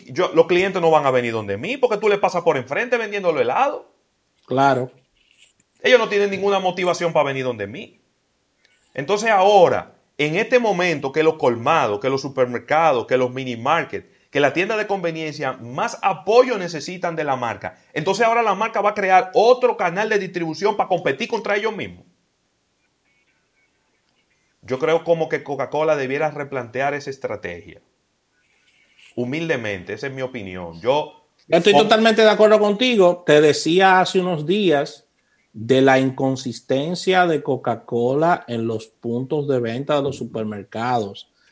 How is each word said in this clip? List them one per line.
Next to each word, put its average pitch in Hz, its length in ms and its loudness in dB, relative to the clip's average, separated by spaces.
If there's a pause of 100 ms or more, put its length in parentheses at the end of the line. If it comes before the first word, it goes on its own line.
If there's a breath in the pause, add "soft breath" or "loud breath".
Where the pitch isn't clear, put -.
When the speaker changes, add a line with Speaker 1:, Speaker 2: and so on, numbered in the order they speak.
Speaker 1:
yo, 165 260 -2
los 165 120 6
clientes 185 360 0
no 165 80 4
van 151 160 4
a 135 40 4
venir 120 220 0
donde 104 240 -4
mí, 202 220 -6
porque - 180 2
tú 214 140 0
le 202 80 2
pasas 175 240 0
por 156 160 2
enfrente 226 400 -4
vendiendo 202 340 -2
los 147 80 -2
helados". 233 420 0 (640)
Speaker 2:
Claro. 127 460 0 (920)
Speaker 1:
Ellos 247 160 6
no 220 100 0
tienen 202 220 0
ninguna 196 280 0
motivación 175 540 -2
para 151 140 2
venir 135 180 -4
donde 113 220 -4
mí. 139 340 -16 (920)
Entonces 202 360 -2
ahora, 185 640 4 (240)
en 151 180 -2
este 233 220 2
momento 175 540 -2
que 156 100 0
los 160 120 2
colmados, 120 680 0
que 131 100 -2
los 135 100 -2
supermercados, 131 880 0
que 131 100 0
los 127 160 0
mini 127 240 -8
markets, 127 500 -4 (240 soft breath)
que 139 100 -2
la 143 120 2
tienda 196 240 -2
de 214 100 -4
conveniencia 160 680 -6
más 147 480 -8
apoyo 214 560 2
necesitan 175 580 -6
de 156 80 -4
la 135 120 -2
marca, 107 420 -8 (160 soft breath)
entonces 190 320 0
ahora 233 160 2
la 214 120 0
marca 220 280 -4
va 208 80 2
a 208 40 -10
crear 185 380 2
otro 233 460 4
canal 190 320 -2
de 214 80 2
distribución 180 580 -4
para 185 120 -2
competir 170 400 -2
contra 202 280 -4
ellos 208 180 -4
mismos. 92 300 -12 (2500)
Yo 127 160 -6
creo 160 260 0
como 160 240 0
que 156 140 -4
Coca-Cola 147 540 -2
debiera 139 340 -4
replantear 139 640 -6
esa 143 160 -10
estrategia. 87 680 -10 (1300 soft breath)
Humildemente, 120 800 -4
esa 139 140 -10
es 135 40 -10
mi 131 100 -8
opinión. 92 580 -10
Yo 139 440 -2 (240)
Speaker 2:
Estoy 170 240 4
Speaker 1:
com- 143 100 8
Speaker 2:
totalmente 220 400 4
de 214 80 8
acuerdo 214 280 6
contigo. 202 640 2
Te 151 160 6
decía 180 600 4
hace 185 200 0
unos 175 260 -4
días 165 600 0 (480)
de 120 260 2
la 131 180 6
inconsistencia 135 1300 -2
de 151 160 0
Coca-Cola 127 1080 -2
en 113 180 -4
los 110 220 -6
puntos 131 600 -6
de 131 120 0
venta 127 360 -4
de 139 60 0
los 139 160 -6
supermercados. 110 1120 -6 (200)